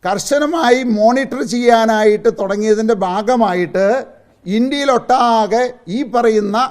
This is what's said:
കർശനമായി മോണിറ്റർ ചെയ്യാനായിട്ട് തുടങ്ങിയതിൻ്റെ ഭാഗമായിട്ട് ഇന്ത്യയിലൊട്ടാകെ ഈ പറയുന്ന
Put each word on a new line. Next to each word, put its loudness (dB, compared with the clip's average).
കർശനമായി 0
മോണിറ്റർ 0
ചെയ്യാനായിട്ട് 2
തുടങ്ങിയതിൻ്റെ 0
ഭാഗമായിട്ട് 0
ഇന്ത്യയിലൊട്ടാകെ 0
ഈ -2
പറയുന്ന 0